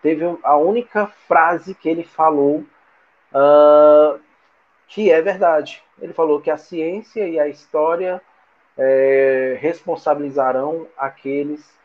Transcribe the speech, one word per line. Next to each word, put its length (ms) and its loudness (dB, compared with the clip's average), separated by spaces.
teve 240 -2
a 140 2
única 500 -2
frase 480 0
que 120 -10
ele 160 -4
falou, 640 0
ah, 840 6
que 240 0
é 100 4
verdade. 600 -2
Ele 120 -16
falou 280 -2
que 100 -4
a 60 -4
ciência 720 -8
e 120 -6
a 80 -2
história, 720 -4
é, 840 0
responsabilizarão 1300 -6
aqueles 880 -10